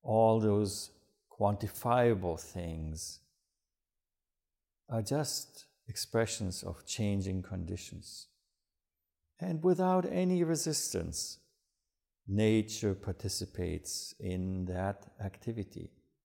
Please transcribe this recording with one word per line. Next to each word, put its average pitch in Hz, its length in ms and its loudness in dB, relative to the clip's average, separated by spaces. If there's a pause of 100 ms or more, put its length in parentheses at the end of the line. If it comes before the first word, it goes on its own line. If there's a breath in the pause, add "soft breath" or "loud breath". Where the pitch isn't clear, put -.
All 113 380 6
those 104 500 2 (400)
quantifiable 104 1080 2
things 80 800 -8 (1700)
are 113 140 -2
just - 640 -4 (200)
expressions 113 760 -2
of 90 200 -8
changing 95 580 -2
conditions. - 840 -10 (1120)
And 170 240 -4
without 185 440 4
any 180 360 2
resistance, 147 960 -2 (880)
nature 107 720 2
participates - 1200 -6
in 92 460 -2
that 92 560 -4
activity. 95 720 -8 (320)